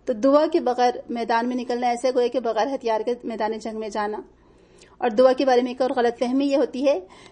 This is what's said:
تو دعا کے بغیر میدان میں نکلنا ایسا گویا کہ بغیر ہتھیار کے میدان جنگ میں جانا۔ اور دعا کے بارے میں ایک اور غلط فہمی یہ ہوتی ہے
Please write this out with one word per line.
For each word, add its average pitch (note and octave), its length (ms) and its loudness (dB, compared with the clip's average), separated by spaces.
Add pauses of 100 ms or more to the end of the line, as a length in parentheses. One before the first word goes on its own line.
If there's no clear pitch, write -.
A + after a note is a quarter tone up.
تو B3+ 80 -2
دعا C#4 400 4
کے F4 80 2
بغیر B3 340 0 (140)
میدان A#3 400 -2
میں B3 80 -4
نکلنا B3 300 -4
ایسا A#3+ 280 -2
گویا B3 140 2
کہ B3 120 -2
بغیر A3+ 340 -2
ہتھیار A3+ 260 -2
کے A#3+ 140 -4 (100)
میدان A3 280 -4
جنگ A3 280 -8
میں A3 80 -8
جانا۔ G#3+ 300 -4 (800)
اور B3 120 0
دعا B3+ 220 6
کے C4 120 0
بارے B3 180 4
میں B3+ 80 -4
ایک B3+ 120 -4
اور B3+ 140 0
غلط A#3 220 0
فہمی C4 280 0
یہ C4+ 100 2
ہوتی B3+ 320 0
ہے D#4 120 2 (320)